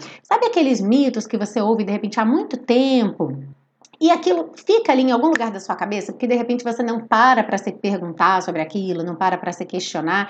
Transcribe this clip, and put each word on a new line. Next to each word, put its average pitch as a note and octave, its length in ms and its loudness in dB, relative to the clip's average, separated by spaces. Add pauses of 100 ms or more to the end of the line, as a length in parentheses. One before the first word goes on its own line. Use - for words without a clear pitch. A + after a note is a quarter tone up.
(240)
Sabe A#4 240 0
aqueles C4 340 2
mitos A#3 460 2
que A3 100 -4
você G#3 240 -4
ouve, A3 220 0
de G3 80 -4
repente, G#3 280 -4
há A3 60 2
muito C4 320 0
tempo? A#3 840 0 (560)
E E4 120 6
aquilo E4+ 440 0
fica - 360 2
ali C4 120 4
em C4 80 2
algum B3+ 160 2
lugar A#3 220 0
da G3 100 -10
sua F#3 140 -8
cabeça, F#3+ 380 -6
porque - 160 -6
de A#3+ 80 2
repente A#3+ 300 -2
você A#3 180 -4
não A3+ 160 -2
para A3+ 440 4
pra - 140 -2
se G3+ 140 -6
perguntar F3+ 720 0
sobre E3+ 180 -4
aquilo, F3 420 -4
não F3 120 -6
para F#3 220 0
pra F3 160 -6
se F3 120 -8
questionar. F3+ 640 -4